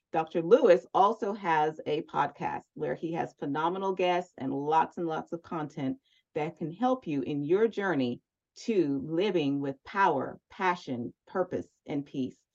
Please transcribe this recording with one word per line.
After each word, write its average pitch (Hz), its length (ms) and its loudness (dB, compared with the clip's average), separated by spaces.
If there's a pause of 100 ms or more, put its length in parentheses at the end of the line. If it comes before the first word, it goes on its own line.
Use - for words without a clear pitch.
(120)
Doctor 165 300 -2
Lewis 185 500 6
also 202 400 2
has 160 540 0
a 151 160 -2
podcast 147 600 -4 (100)
where 147 220 -4
he 165 160 -6
has 165 260 -6
phenomenal 175 540 -2
guests 180 460 0
and 135 140 -6
lots 151 460 0
and 175 80 -4
lots 160 260 -6
of 170 80 -8
content 143 580 -6 (360)
that 156 240 -4
can 160 140 -6
help 254 340 0
you 143 160 -2
in 147 220 -4
your 196 240 4
journey 156 520 -2 (440)
to 156 420 2
living 160 540 2
with 139 240 -4
power, 170 560 2 (100)
passion, 151 640 -4 (140)
purpose, - 400 -2 (180)
and 143 180 -4
peace. 131 320 -6 (180)